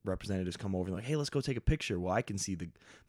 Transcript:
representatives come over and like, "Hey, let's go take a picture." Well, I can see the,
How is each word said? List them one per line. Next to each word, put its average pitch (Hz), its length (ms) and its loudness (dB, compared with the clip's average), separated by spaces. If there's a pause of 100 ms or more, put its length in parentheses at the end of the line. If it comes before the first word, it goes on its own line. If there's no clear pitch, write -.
representatives 92 500 0
come 98 180 -2
over 92 140 2
and 92 80 -2
like, 101 80 -4
"Hey, 147 140 0
let's 143 120 0
go 143 120 0
take 131 160 0
a 113 40 -6
picture." 117 380 2
Well, 90 140 2
I 110 80 4
can 104 160 -2
see 95 180 -2
the, 85 140 -6 (400)